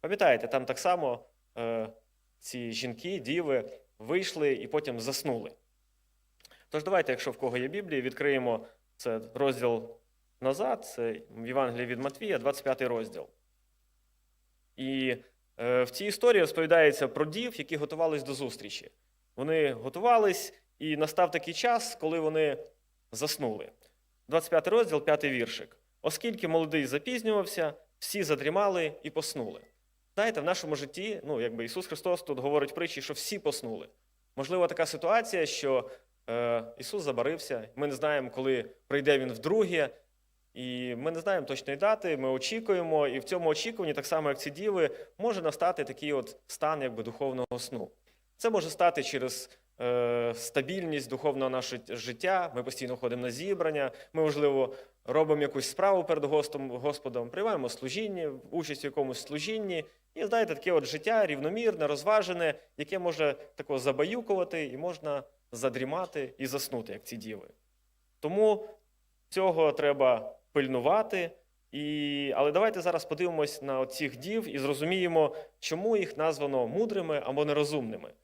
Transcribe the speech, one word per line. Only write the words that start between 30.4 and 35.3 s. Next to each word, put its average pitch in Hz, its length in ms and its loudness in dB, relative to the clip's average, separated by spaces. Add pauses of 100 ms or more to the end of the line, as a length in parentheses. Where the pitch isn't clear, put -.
в 143 40 -4
нашому 165 320 0
житті, 185 480 -6
ну, 139 160 -2
якби 117 240 -2
Ісус - 220 -8
Христос 175 360 -2
тут 139 160 -4
говорить 143 360 2
притчі, 170 280 -4
що 151 120 -6
всі - 240 -6
поснули. 113 500 -4 (480)
Можливо, 170 300 2
така 165 200 2
ситуація, 185 600 0